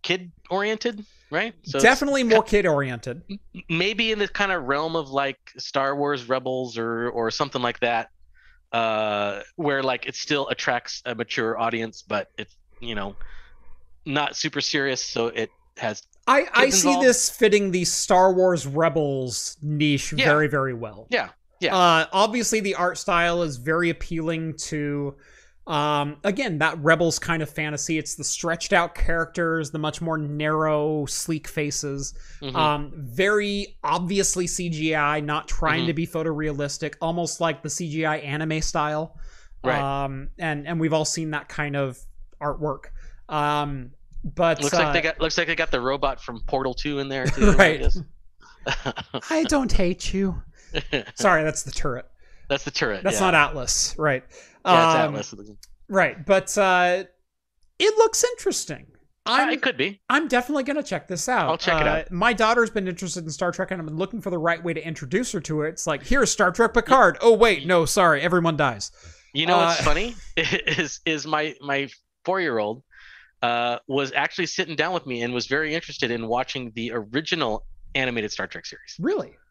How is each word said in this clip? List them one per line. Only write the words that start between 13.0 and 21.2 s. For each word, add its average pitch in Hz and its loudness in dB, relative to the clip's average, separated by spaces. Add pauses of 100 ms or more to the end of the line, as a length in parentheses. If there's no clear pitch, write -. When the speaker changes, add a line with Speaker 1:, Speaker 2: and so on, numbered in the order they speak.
Speaker 1:
not 143 -2
super 147 -4
serious, 135 -2
so 117 -2
it 113 -4 (280)
has 107 -6 (240)
Speaker 2:
I, 285 4
I 247 6
Speaker 1:
kids 277 2
Speaker 2:
see 285 4
Speaker 1:
involved. 277 6
Speaker 2:
this 240 4
fitting 202 4
the 180 2
Star 185 4
Wars 180 2
Rebels 139 0
niche 147 0
Speaker 1:
Yeah. 151 2
Speaker 2:
very, 151 4
very 135 0
well. 113 -12
Speaker 1:
Yeah, 156 0 (300)